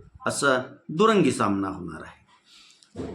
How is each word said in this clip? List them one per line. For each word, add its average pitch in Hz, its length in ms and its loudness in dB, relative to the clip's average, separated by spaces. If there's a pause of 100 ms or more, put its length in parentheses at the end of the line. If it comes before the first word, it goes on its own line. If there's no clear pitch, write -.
(280)
असा 127 480 0 (140)
दुरंगी 175 420 4
सामना 101 360 0
होणार 90 340 -12
आहे. - 180 -20 (960)